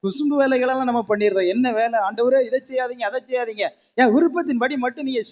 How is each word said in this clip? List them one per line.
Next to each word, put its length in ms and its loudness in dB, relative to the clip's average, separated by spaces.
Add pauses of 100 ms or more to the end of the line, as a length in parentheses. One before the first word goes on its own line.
குசும்பு 300 -2
வேலைகளெல்லாம் 500 2
நம்ம 260 0
பண்ணிடுறோம். 380 2
"என்ன 260 0
வேலை 260 0
ஆண்டவரே, 460 2
இதை 200 -2
செய்யாதீங்க, 360 -4
அதை 260 -4
செய்யாதீங்க, 420 -4 (240)
என் 200 4
விருப்பத்தின்படி 640 0
மட்டும் 280 -4
நீங்க 160 -4 (100)